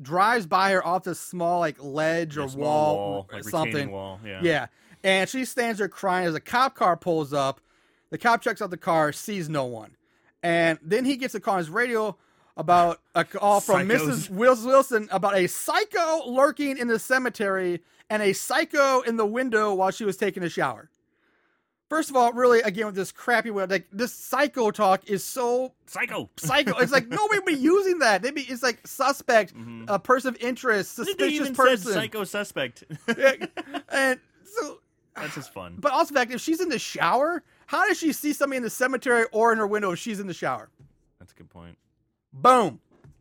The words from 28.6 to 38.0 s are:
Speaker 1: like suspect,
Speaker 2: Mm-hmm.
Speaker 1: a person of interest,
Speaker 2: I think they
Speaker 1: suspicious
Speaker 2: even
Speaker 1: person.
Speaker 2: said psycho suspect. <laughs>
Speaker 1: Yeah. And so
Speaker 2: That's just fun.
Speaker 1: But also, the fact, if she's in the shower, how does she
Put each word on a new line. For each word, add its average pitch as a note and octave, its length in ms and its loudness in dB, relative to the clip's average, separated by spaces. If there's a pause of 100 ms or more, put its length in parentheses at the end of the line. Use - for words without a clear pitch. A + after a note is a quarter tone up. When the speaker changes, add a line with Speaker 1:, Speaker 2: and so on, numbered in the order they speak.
Speaker 1:
like A#3+ 240 -2
suspect, B3 680 0
Speaker 2:
Mm-hmm. A2+ 340 -14
Speaker 1:
a G3+ 100 0
person B3+ 360 2
of - 60 -14
interest, A#3+ 580 -2
Speaker 2:
I A#3 60 -6
think F#4 140 -6
they - 60 2 (120)
Speaker 1:
suspicious D4+ 120 -2
Speaker 2:
even B3+ 60 -6
Speaker 1:
person. B3 380 4
Speaker 2:
said - 20 0
psycho G#3+ 300 -4
suspect. E3+ 600 -6 (140)
<laughs> A3+ 200 -4
Speaker 1:
Yeah. C4+ 160 6 (560)
And C4+ 300 0 (240)
so F4 340 -8 (380)
Speaker 2:
That's D3+ 180 -10
just - 180 -12
fun. F2+ 260 -14
Speaker 1:
But C4+ 140 0
also, D4 220 0
the C4 60 4
fact, A#3+ 120 -2
if A#3+ 80 -6
she's D#4+ 220 -2
in E4 80 -2
the A#3 80 -2
shower, C4+ 640 -2 (240)
how F4 200 0
does F4+ 120 0
she D#4 160 -2